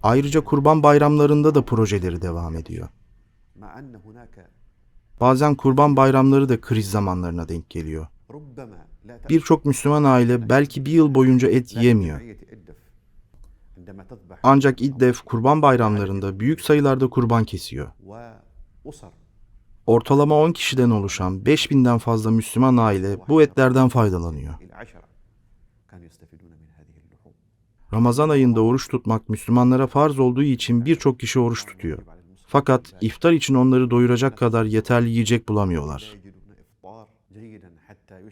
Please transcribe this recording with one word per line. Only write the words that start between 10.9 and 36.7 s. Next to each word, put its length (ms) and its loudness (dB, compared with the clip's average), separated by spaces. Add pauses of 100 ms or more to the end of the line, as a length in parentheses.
yıl 240 2
boyunca 340 4
et 260 -2
yiyemiyor. 460 0 (2250)
Ancak 380 2
İDDEF 400 0
kurban 400 0
bayramlarında 760 0
büyük 220 -4
sayılarda 480 0
kurban 340 0
kesiyor. 440 -10 (2000)
Ortalama 520 2
on 120 2
kişiden 380 -2
oluşan 560 -4
beş 260 0
binden 260 2
fazla 340 -2
Müslüman 460 0
aile 400 -2 (100)
bu 140 4
etlerden 480 2
faydalanıyor. 640 -4 (3500)
Ramazan 360 2
ayında 320 2
oruç 260 -2
tutmak 420 -6
Müslümanlara 580 0
farz 320 -2
olduğu 240 0
için 420 -2
birçok 340 -2
kişi 200 -4
oruç 260 -4
tutuyor. 340 -12 (480)
Fakat 540 -2
iftar 300 0
için 240 0
onları 360 2
doyuracak 460 0
kadar 280 -2
yeterli 440 0
yiyecek 400 -2
bulamıyorlar. 680 -4 (2250)